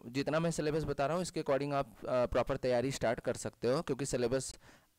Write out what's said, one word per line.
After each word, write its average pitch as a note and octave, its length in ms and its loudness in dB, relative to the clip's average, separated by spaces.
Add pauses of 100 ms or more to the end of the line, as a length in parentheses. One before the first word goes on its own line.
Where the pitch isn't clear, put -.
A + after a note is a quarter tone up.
जितना C#3 340 0
मैं E3 120 2
सिलेबस D3+ 320 -2
बता C#3+ 220 -2
रहा D3+ 100 0
हूँ F#3 60 0
इसके E3+ 200 -4
according C#3+ 320 2
आप, - 320 -4
अ, B2 200 2
प्रॉपर B2+ 320 0
तैयारी B2+ 340 2
स्टार्ट A#2+ 280 0
कर A#2+ 140 -2
सकते - 340 -4
हो, C#3 140 2
क्योंकि C#3+ 240 -4
सिलेबस B2+ 540 0 (400)